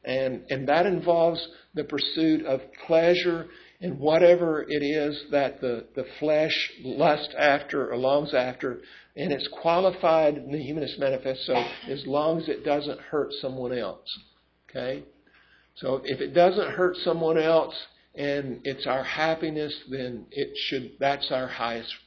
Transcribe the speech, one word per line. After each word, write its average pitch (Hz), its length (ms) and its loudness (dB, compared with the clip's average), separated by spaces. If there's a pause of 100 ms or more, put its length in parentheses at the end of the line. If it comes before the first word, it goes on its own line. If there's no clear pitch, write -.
And, 131 460 -2
and 135 200 -4
that 165 160 6
involves 170 600 2 (280)
the 151 100 -4
pursuit 156 640 0
of 135 160 0 (240)
pleasure 170 640 4 (340)
and 175 180 -6
whatever 165 680 6
it 147 160 0
is 147 480 -2
that 139 280 0
the, 120 360 -4
the 131 100 -6 (140)
flesh 151 520 0 (100)
lusts 147 560 0
after 143 540 2
or 120 60 -2
longs 143 360 2
after. 123 460 -2 (360)
And 156 160 -4
it's 135 180 -4 (120)
qualified 165 760 4
in 131 140 -10
the 151 80 -4
Humanist 143 400 -6
Manifesto 131 560 -2 (340)
as 139 160 -6
long 151 340 2
as 156 80 -6
it - 160 -4
doesn't 143 360 -2
hurt - 420 -4
someone 127 360 -6
else. - 420 -8 (500)
Okay? 131 340 -6 (720)
So 131 300 -2
if 139 160 -4
it 139 120 -6
doesn't 180 380 4
hurt 180 320 0
someone 165 340 2
else 160 380 4 (400)
and 143 480 -4
it's 139 240 -6
our 131 160 0
happiness, 156 720 -2 (140)
then 123 400 -8
it 139 240 -4
should, 127 440 -6
that's 139 320 0
our 131 160 -2
highest 117 460 -6 (140)